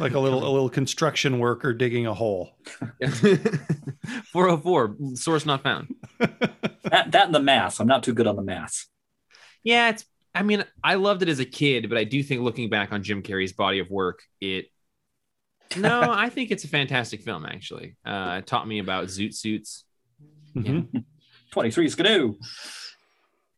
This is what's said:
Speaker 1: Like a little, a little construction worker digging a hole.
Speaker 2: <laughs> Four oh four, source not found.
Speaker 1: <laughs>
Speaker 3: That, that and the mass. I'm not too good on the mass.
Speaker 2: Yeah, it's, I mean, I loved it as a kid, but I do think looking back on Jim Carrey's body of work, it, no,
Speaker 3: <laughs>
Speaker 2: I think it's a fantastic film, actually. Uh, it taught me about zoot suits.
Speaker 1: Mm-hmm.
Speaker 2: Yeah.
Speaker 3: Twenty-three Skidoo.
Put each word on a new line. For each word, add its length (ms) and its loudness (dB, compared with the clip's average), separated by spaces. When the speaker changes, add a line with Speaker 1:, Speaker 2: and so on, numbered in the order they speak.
Speaker 1:
Like 140 -2
a 60 2
little, 240 2
a 60 -2
little 200 2
construction 680 0
worker 360 0
digging 320 0
a 80 -4
hole. 420 -4
Speaker 2:
<laughs> 120 0
Four 160 4
oh 80 4
four, 400 2
source 320 0
not 160 0
found. 320 -2
Speaker 1:
<laughs> 100 2
Speaker 3:
That, 280 2
that 140 8
and 80 0
the 60 4
mass. 400 2
I'm 60 2
not 180 4
too 100 0
good 120 4
on 100 0
the 60 -6
mass. 440 -8
Speaker 2:
Yeah, 240 4
it's, 160 -4
I 80 0
mean, 220 4
I 120 4
loved 260 2
it 80 4
as 100 0
a 60 0
kid, 420 2
but 80 0
I 80 4
do 180 0
think 200 -2
looking 260 -2
back 240 0
on 100 -4
Jim 200 -4
Carrey's 320 -4
body 240 0
of 120 -4
work, 300 -2
it, 260 -6
no, 260 2
Speaker 3:
<laughs> 100 4
Speaker 2:
I 160 0
think 220 -6
it's 140 -2
a 40 -14
fantastic 540 -2
film, 240 -8
actually. 580 -14
Uh, 360 -6
it 60 -16
taught 220 -2
me 120 -4
about 260 -4
zoot 280 -6
suits. 500 -8
Speaker 1:
Mm-hmm. 260 -2
Speaker 2:
Yeah. 80 -2
Speaker 3:
Twenty-three 360 2
Skidoo. 460 2